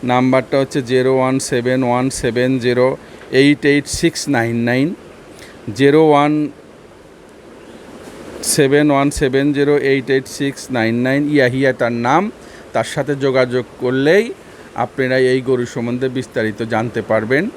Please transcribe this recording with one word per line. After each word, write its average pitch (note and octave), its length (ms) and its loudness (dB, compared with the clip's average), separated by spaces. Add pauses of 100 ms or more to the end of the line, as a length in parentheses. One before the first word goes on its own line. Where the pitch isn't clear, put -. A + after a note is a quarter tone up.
নাম্বারটা B2+ 540 0
হচ্ছে C3+ 240 -2
জিরো B2+ 340 2
ওয়ান C3 220 0
সেভেন B2+ 440 -2
ওয়ান B2 280 0
সেভেন B2+ 480 -2
জিরো B2 380 2 (340)
এইট C#3+ 340 4
এইট C#3+ 220 2
সিক্স - 420 -4
নাইন A#2 280 0
নাইন, B2 380 0 (800)
জিরো C#3+ 320 4
ওয়ান D3 420 2 (1900)
সেভেন D3 480 2
ওয়ান C#3 200 2
সেভেন C#3 420 0
জিরো C#3+ 260 2
এইট C3+ 320 0
এইট C3+ 160 0
সিক্স - 440 -8
নাইন A2+ 240 0
নাইন। C3+ 360 0
ইয়াহিয়া C3 420 2
তার A#2+ 200 -2
নাম। C#3 400 0 (400)
তার A2+ 120 -2
সাথে C#3+ 320 -4
যোগাযোগ B2+ 480 0 (160)
করলেই D3 520 2 (420)
আপনারা B2+ 440 -2
এই C3 220 2
গরু B2 260 -2
সম্বন্ধে B2 420 -4
বিস্তারিত B2 540 -4
জানতে A2+ 400 -4
পারবেন B2 540 0